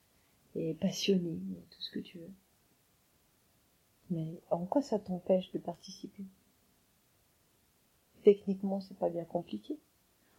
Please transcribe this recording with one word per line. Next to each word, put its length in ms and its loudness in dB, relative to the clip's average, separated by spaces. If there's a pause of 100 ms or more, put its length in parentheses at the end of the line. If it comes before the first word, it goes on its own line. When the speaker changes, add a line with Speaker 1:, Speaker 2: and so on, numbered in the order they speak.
(560)
Speaker 1:
Et 180 -2
passionner, 600 2
et 360 -8
tout 120 -18
ce 100 -10
que 80 -6
tu 200 -12
veux. 140 -14 (1800)
Speaker 2:
Mais 300 -4 (120)
en 140 -2
quoi 160 4
ça 180 0
t'empêche 520 2
de 80 -2
participer ? 640 -12 (2000)
Techniquement, 560 6
c'est 180 -14
pas 120 0
bien 160 -6
compliqué. 520 -6 (600)